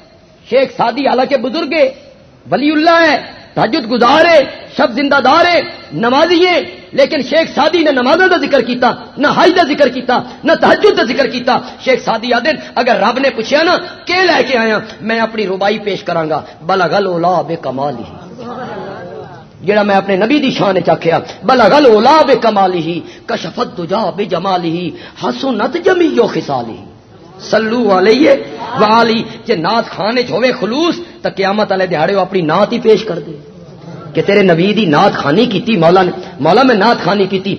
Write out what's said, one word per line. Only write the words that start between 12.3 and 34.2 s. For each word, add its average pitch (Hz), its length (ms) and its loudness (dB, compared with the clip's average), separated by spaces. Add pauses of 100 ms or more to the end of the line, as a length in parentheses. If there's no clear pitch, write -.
آدھے، 240 180 0 (240)
اگر 233 240 0
رب 226 200 0
نے 269 100 0
پوچھیا 262 340 -2
نا، 349 140 2 (280)
"کی 349 80 -4
لے 339 300 2
کے 247 140 -2
آیا؟" 220 220 0 (220)
میں 226 180 -4
اپنی 220 280 -2
ربائی 202 320 -2
پیش - 240 -6
کراں 165 260 -2
گا، 143 120 -2 (200)
"بلغ 170 340 0
العلا 180 460 0
بکمالہ"، 143 840 -8 (1400)
جڑا 208 180 2
میں 202 120 2
اپنے 196 200 0
نبی 226 240 2
دی 254 120 0
شان 185 260 0
وچ 175 120 0
آکھیا، 165 300 0 (240)
"بلغ 233 320 4
العلا 269 460 6
بکمالہ، 196 800 2 (260)
کشف 185 340 -8
الدجا 190 500 -4
بجمالہ، 175 800 -4 (340)
حسنت 247 600 -4
جمیع 311 480 2
خصالہ۔" 117 640 -6 (420)
صلو 220 600 0
علیہ 226 320 4 (480)
وآلہ۔ 226 420 2 (240)
جے - 100 -2
نعت 175 300 -2
خانے 233 380 -4
چ 202 80 -6
ہوے 240 200 0
خلوص، 269 480 -2 (220)
تے 190 140 -4
قیامت 196 360 -2
والے 190 160 0
دیہاڑے 180 280 0
وہ 196 60 2
اپنی 185 200 0
نعت 175 300 2
ہی 240 80 -2
پیش 214 240 4
کر 165 160 -6
دے 160 120 -12 (840)
کہ 160 80 0